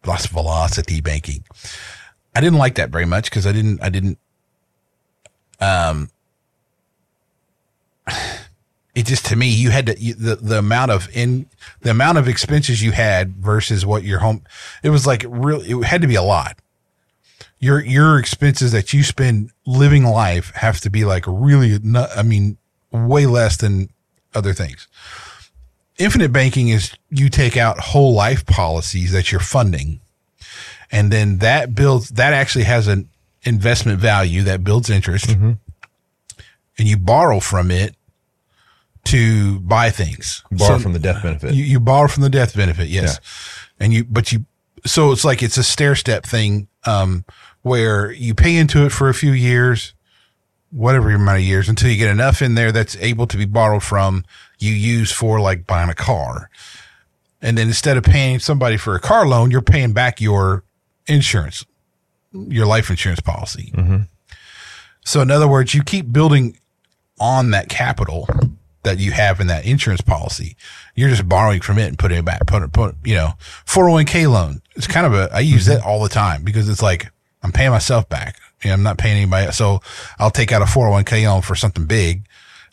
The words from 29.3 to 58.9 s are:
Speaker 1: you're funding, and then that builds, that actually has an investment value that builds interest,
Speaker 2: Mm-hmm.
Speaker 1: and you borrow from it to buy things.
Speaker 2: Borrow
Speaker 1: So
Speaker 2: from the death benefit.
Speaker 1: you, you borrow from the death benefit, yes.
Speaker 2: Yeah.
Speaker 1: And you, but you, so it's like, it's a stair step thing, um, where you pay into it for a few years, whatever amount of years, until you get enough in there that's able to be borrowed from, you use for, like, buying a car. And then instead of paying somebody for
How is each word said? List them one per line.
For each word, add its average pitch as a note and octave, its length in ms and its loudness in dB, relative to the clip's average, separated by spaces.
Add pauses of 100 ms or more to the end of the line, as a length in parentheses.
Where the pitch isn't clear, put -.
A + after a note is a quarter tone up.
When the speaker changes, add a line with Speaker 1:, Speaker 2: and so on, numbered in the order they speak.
Speaker 1:
you're F#2+ 100 0
funding, E2 580 -2 (920)
and G#2 200 2
then G#2 280 2
that A#2+ 340 0
builds, B2+ 360 2
that B2+ 240 2
actually C#3 320 0
has A#2 220 2
an G2 220 -2 (340)
investment A2+ 560 0
value G2 440 2
that F#2+ 200 -2
builds G#2 260 0
interest, F#2+ 380 0
Speaker 2:
Mm-hmm. A2 240 2 (1300)
Speaker 1:
and A2 100 2
you G#2 100 2
borrow A2 420 2
from F2+ 320 -2
it F2+ 240 -2 (1080)
to G#2+ 560 2
buy A2 280 0
things. - 600 -6
Speaker 2:
Borrow G2+ 260 4
Speaker 1:
So A#2+ 60 -2
Speaker 2:
from F#2+ 100 -2
the E2+ 60 -2
death F2+ 240 -2
benefit. D#2+ 300 -4
Speaker 1:
you, C#3 100 0
you C3+ 160 2
borrow C3+ 300 4
from C#3 140 -2
the C#3 60 4
death C3 280 0
benefit, F2 320 0
yes. E2+ 300 -2 (600)
Speaker 2:
Yeah. G2+ 60 -2
Speaker 1:
And A2 80 4
you, A2+ 100 2
but A#2+ 300 -2
you, A2 120 -2 (400)
so D3+ 280 4
it's - 100 -2
like, C3+ 200 0
it's A#2 140 -2
a B2+ 60 0
stair C#3+ 320 0
step A2 300 -2
thing, G#2 420 -2 (180)
um, F#2+ 380 0 (380)
where A2+ 500 0
you A#2+ 240 -6
pay E3+ 220 4
into D3 280 4
it C#3+ 60 0
for - 160 0
a C3 60 2
few C#3+ 180 0
years, B2 600 0 (800)
whatever B2 400 2
amount G2+ 260 2
of F#2+ 60 0
years, F#2+ 260 0
until A2 200 2
you A2+ 80 0
get G#2+ 120 2
enough A#2 320 2
in B2 140 0
there A2+ 160 2
that's G#2+ 260 -2
able A2+ 300 -4
to G#2+ 100 -6
be G2+ 80 -2
borrowed G#2+ 380 0
from, F#2+ 420 -2 (320)
you G#2 160 -4
use A2 380 -2
for, A2 280 0
like, F#2+ 280 -2
buying F2 220 0
a E2+ 60 -4
car. D2+ 540 -4 (920)
And A2+ 160 0
then A2+ 100 0
instead C3 300 0
of A#2 60 -2
paying C3 360 4
somebody B2+ 380 0
for G#2 180 -4